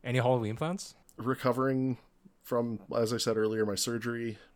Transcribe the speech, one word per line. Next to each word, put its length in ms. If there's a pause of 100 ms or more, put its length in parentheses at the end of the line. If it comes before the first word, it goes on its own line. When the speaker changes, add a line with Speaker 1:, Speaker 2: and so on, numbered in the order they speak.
Speaker 1:
Any 160
Halloween 360
plans? 400 (220)
Speaker 2:
Recovering 800 (460)
from, 360 (160)
as 160
I 60
said 180
earlier, 300
my 100
surgery. 640 (180)